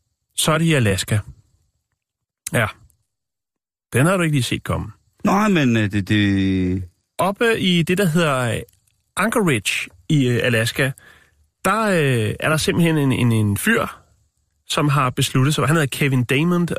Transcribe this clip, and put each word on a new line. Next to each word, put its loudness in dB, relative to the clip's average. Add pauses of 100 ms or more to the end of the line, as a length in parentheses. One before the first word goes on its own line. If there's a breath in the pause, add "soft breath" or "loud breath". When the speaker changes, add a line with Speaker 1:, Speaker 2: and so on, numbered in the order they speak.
(360)
Speaker 1:
så 0
er 2
det 0
i 4
Alaska. 0 (1300)
Ja. 0 (1300)
Den 2
har 2
du 0
ikke 0
lige 0
set -6
komme. -4 (380)
Speaker 2:
Nej, 2
men, 2
øh, 0
det... -2
det 0 (360)
Speaker 1:
Oppe 0
i 2
det, -2
der 2
hedder, 0 (160)
øh, -4 (560)
Anchorage 0 (180)
i, 2
øh, 0
Alaska, 0 (760 loud breath)
der, 0
øh, 0
er -2
der 0
simpelthen 0
en, 2
en, 2
en 2
fyr, 0 (800)
som 0
har 0
besluttet 0
sig, -2
han 2
hedder 2 (120)
Kevin 0
Damon, 0 (100)